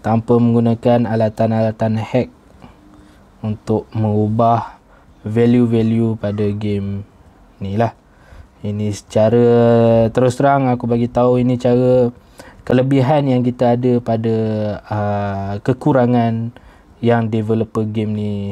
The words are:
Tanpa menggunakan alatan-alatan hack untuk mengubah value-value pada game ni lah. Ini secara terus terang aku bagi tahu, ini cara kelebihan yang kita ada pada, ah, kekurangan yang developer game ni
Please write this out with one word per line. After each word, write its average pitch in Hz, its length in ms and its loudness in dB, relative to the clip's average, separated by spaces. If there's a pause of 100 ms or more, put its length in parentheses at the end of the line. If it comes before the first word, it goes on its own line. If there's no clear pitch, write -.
Tanpa 113 400 0
menggunakan 117 680 2
alatan-alatan 110 920 -2
hack 120 280 -4 (1120)
untuk 107 560 -4
mengubah 110 840 0 (440)
value-value 113 960 2
pada 104 320 -4
game 101 520 -6 (560)
ni 98 160 -8
lah. 117 200 -2 (640)
Ini 104 320 -4
secara 113 540 2 (680)
terus 123 240 0
terang 139 320 2
aku 123 160 -2
bagi 120 240 -2
tahu, 123 320 2
ini 123 160 0
cara 123 560 2 (480)
kelebihan 135 640 2
yang 127 160 2
kita 120 400 0
ada 123 160 2
pada, 113 400 -2 (480)
ah, 101 680 -4 (120)
kekurangan 120 880 0 (460)
yang 117 340 0
developer 110 560 -2
game 107 240 -4
ni 104 200 -6 (200)